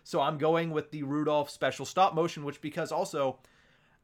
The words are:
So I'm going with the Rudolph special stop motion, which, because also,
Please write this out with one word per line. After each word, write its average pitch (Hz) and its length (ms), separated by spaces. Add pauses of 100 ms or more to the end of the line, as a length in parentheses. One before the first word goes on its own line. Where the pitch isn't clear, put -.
So 160 180
I'm 151 160
going 165 340
with 151 180
the 151 140
Rudolph 147 460
special 135 360
stop 180 300
motion, 165 300
which, 143 160
because 156 300
also, 151 460 (680)